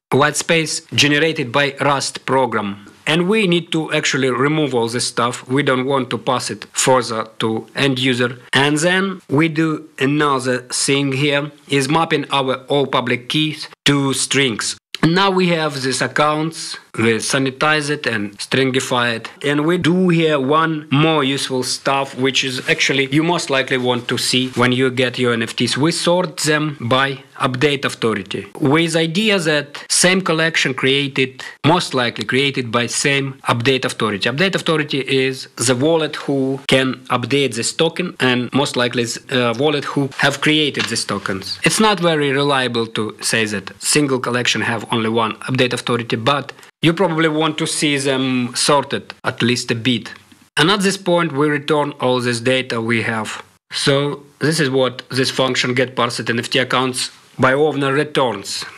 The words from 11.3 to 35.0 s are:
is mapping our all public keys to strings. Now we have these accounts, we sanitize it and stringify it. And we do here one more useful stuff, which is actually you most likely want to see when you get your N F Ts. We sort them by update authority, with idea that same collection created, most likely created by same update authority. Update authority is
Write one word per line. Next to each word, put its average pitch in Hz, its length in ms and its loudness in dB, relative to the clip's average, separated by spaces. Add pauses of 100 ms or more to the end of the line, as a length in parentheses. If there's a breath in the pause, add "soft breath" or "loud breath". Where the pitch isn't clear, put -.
is 139 200 0
mapping 156 420 0
our 135 260 0 (100)
all 139 200 2
public 123 440 -2
keys 156 360 -2 (200)
to 139 260 2
strings. 127 640 -2 (260)
Now 185 280 4
we 185 180 2
have 156 320 0
these 127 220 -2
accounts, 151 720 -2 (220)
we 113 160 4
sanitize 143 760 0
it 147 180 -4
and 104 300 -4
stringify 127 760 0
it. 113 160 -10 (120)
And 147 220 0
we 165 140 2
do 180 300 2
here 160 300 4
one 151 520 0
more 151 320 4
useful 131 400 -2
stuff, 135 560 -2
which 131 260 0
is 127 240 -6
actually 143 380 2
you 143 160 2
most 170 260 0
likely 135 300 0
want 123 300 0
to 123 100 -2
see 127 320 0
when 123 220 2
you 131 180 2
get 123 280 -2
your 120 140 2
N 113 100 0
F 110 140 -6
Ts. 120 220 0
We 160 140 2
sort 170 460 0
them 151 420 0
by 131 420 0 (140)
update 131 480 0
authority, 107 640 -4 (120)
with 160 360 2
idea 190 420 2
that 151 500 -2
same 185 320 2
collection 160 540 0
created, 135 720 0 (200 loud breath)
most 131 300 2
likely 120 300 -2
created 127 480 0
by 120 140 0
same 139 480 0 (100)
update 127 400 0
authority. 107 440 -2
Update 175 280 0
authority 151 420 -2
is 131 560 0